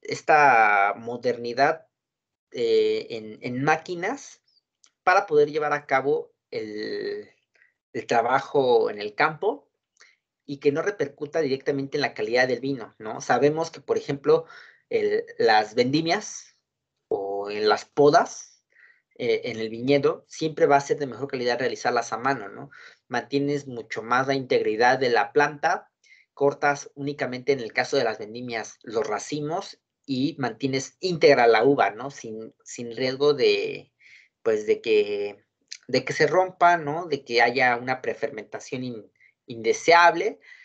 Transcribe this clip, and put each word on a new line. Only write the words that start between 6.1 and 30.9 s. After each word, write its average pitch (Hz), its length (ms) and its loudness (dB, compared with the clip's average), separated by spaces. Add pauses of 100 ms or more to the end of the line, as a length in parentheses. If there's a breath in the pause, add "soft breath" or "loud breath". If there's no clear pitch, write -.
el, 104 800 -8 (640 soft breath)
el 117 120 -10
trabajo 123 840 2
en 104 100 -8
el 104 140 -8
campo 170 520 -2 (800 soft breath)
y 143 140 -12
que 143 140 2
no 160 100 0
repercuta 165 580 -4
directamente 139 580 -2
en 143 40 -2
la 117 120 -2
calidad 120 340 0
del 120 120 -2
vino, 131 380 -8
¿no? 110 220 -10
Sabemos 147 500 0
que, - 120 -20
por - 160 -2
ejemplo, 147 480 0 (420 loud breath)
el, 107 360 0 (140)
las 110 360 2
vendimias 160 840 -2 (520)
o 101 420 -4
en 104 180 0
las 104 160 2
podas, - 800 2 (540 soft breath)
eh, 117 280 0
en 113 140 -8
el 113 100 -4
viñedo, 139 600 0
siempre 156 380 -2
va 143 100 6
a 139 40 4
ser 139 180 -4
de 143 80 -6
mejor 123 220 -10
calidad 123 300 -2
realizarlas 120 540 -2
a 110 60 -4
mano, 117 300 -4
¿no? 123 220 -16 (380 loud breath)
Mantienes 139 580 -4
mucho 120 360 -10
más 123 240 0
la 135 80 0
integridad 123 640 2
de 131 120 0
la 107 220 0
planta, 156 580 0 (420 soft breath)
cortas 139 600 0
únicamente 139 580 -4
en 135 80 -2
el 110 120 -10
caso 127 240 -2
de 131 80 2
las 107 140 -4
vendimias 113 640 -10
los 110 220 -4
racimos 147 760 -8 (260)
y 139 320 -4
mantienes 131 640 -4